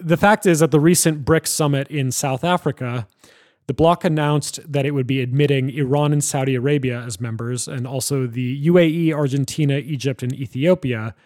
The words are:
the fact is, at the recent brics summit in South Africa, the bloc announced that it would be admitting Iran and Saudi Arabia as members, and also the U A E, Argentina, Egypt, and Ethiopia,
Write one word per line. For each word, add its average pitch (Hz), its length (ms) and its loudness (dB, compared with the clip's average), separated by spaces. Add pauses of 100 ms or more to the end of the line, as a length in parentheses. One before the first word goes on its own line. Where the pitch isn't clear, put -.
the 170 160 0
fact 202 300 2
is, 165 160 4
at 156 80 4
the 151 100 4
recent 156 440 2
brics 160 240 2
summit 143 400 0
in 139 240 -4
South 135 320 -4
Africa, 127 640 -2 (600)
the 143 80 -4
bloc 170 300 2
announced 151 560 0 (100)
that 139 140 0
it 143 60 -2
would 139 160 -2
be 131 160 -2
admitting 135 480 2
Iran 143 420 0
and 147 100 2
Saudi 135 320 -2
Arabia 127 460 0
as 120 180 -10
members, 117 480 -6
and 131 200 -8
also 131 400 -4
the 120 160 -6
U 143 340 2
A 175 100 6
E, 160 260 0
Argentina, 139 680 0
Egypt, 139 440 -6
and 123 120 -4
Ethiopia, 127 800 -2 (120)